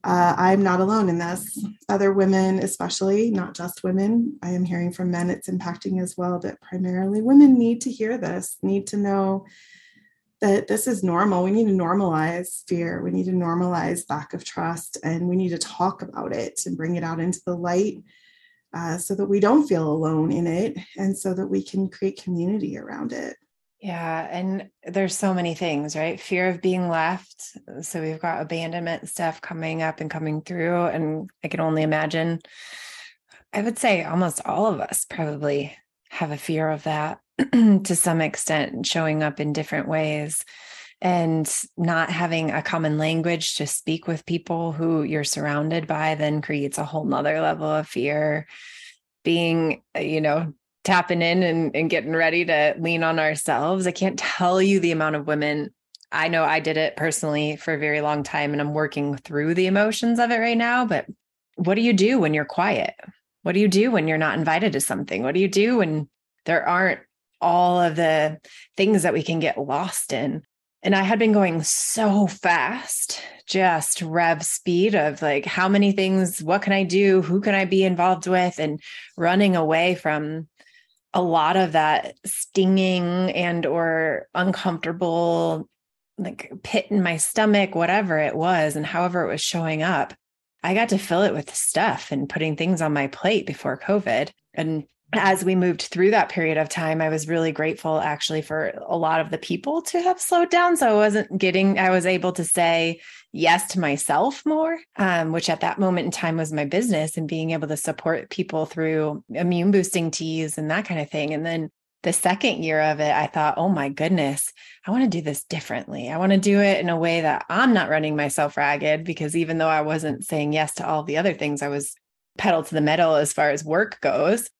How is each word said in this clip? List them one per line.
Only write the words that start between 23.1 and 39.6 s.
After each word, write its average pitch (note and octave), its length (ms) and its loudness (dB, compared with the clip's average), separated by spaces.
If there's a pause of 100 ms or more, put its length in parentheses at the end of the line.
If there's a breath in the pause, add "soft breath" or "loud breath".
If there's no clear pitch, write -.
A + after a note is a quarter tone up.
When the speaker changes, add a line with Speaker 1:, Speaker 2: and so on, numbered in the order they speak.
Speaker 1:
it. - 240 -10 (420)
Speaker 2:
Yeah. E3 500 -6
And F#3+ 400 -6 (140)
there's F#3 320 -2
so F#3+ 180 0
many F3 200 0
things, D3+ 420 -4
right? D#3+ 240 -4
Fear F#3 300 0
of F3+ 120 -4
being F#3 280 0
left. E3 680 -4 (240)
So E3 200 -8
we've D#3 180 -4
got E3 220 -4
abandonment E3 680 -6
stuff E3 320 -4
coming D#3+ 420 -6
up D#3+ 200 -4
and D#3+ 80 -6
coming D#3 320 -4
through. F3 440 0
And D#3 440 -2 (140)
I D#3+ 40 -8
can E3 120 -4
only D#3+ 240 0
imagine, D#3 560 0 (1120 loud breath)
I G3+ 80 -2
would A#3 160 -4
say F#3+ 260 2
almost E3 420 0
all G3 200 0
of F#3+ 160 0
us - 240 -4
probably D3 720 -4 (320)
have D#3 220 -6
a D3 60 -6
fear D#3 320 -2
of D3+ 140 -4
that D3+ 360 -4 (180)
<clears throat> C4+ 160 0
to G3+ 420 6
some E3 240 2
extent, D3+ 680 -2
showing D#3 340 0
up D3 180 -2
in D3+ 140 -2
different D3 340 -4